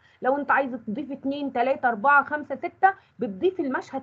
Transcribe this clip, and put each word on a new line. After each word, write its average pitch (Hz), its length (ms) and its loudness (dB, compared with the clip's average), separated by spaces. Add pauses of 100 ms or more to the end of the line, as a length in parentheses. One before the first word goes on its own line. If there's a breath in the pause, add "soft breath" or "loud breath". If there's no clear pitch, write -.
(220 soft breath)
لو 262 140 2
أنت 285 140 -2
عايز 254 220 2
تضيف 247 400 -8
اتنين، 277 400 -6
تلاتة، 254 360 0
أربعة، 277 360 4
خمسة، 285 320 -6
ستة، 381 380 2 (240 soft breath)
بتضيف 226 420 0
المشهد 277 420 -4